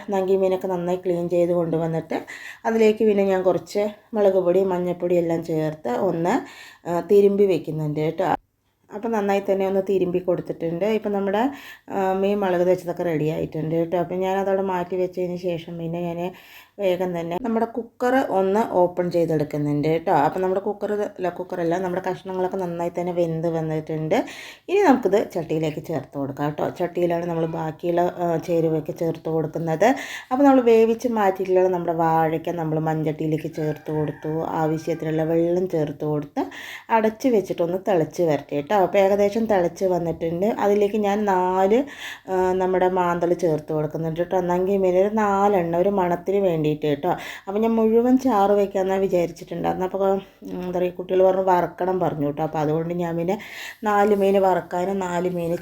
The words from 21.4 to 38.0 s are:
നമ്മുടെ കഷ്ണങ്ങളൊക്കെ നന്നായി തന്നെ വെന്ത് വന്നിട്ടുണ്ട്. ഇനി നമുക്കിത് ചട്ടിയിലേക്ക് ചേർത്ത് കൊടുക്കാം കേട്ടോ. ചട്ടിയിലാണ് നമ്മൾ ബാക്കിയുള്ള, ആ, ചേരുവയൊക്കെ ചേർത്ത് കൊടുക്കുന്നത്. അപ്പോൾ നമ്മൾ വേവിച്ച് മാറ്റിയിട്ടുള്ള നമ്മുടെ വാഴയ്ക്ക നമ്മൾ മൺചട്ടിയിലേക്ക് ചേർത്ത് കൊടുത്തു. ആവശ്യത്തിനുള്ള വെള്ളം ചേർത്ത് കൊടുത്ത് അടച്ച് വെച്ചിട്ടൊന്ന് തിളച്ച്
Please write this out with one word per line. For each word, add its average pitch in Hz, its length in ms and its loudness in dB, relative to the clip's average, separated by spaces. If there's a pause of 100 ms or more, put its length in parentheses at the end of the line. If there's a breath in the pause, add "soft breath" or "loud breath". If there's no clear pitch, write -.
നമ്മുടെ 185 220 -4
കഷ്ണങ്ങളൊക്കെ 185 560 -4
നന്നായി 170 360 -4
തന്നെ 175 200 -4
വെന്ത് 165 360 0
വന്നിട്ടുണ്ട്. 156 680 -2 (500 loud breath)
ഇനി 381 160 0
നമുക്കിത് 226 380 4 (120)
ചട്ടിയിലേക്ക് 156 520 -4
ചേർത്ത് 147 340 -8
കൊടുക്കാം 139 300 -4
കേട്ടോ. 151 280 -4
ചട്ടിയിലാണ് 175 500 -2
നമ്മൾ 165 220 -2
ബാക്കിയുള്ള, 165 560 -2 (140)
ആ, 175 100 -2 (180)
ചേരുവയൊക്കെ 160 500 0
ചേർത്ത് 165 340 -4
കൊടുക്കുന്നത്. 160 580 0 (380 loud breath)
അപ്പോൾ 262 180 0
നമ്മൾ 262 200 6
വേവിച്ച് 226 480 4
മാറ്റിയിട്ടുള്ള 190 560 2
നമ്മുടെ 175 300 0
വാഴയ്ക്ക 160 580 2
നമ്മൾ 156 260 -2
മൺചട്ടിയിലേക്ക് 156 720 -2
ചേർത്ത് 151 380 -4
കൊടുത്തു. 151 420 -4 (200)
ആവശ്യത്തിനുള്ള 160 720 -2
വെള്ളം 170 440 2
ചേർത്ത് 151 360 -2
കൊടുത്ത് 151 380 -4 (460 loud breath)
അടച്ച് 220 400 2
വെച്ചിട്ടൊന്ന് 185 540 0
തിളച്ച് 175 400 0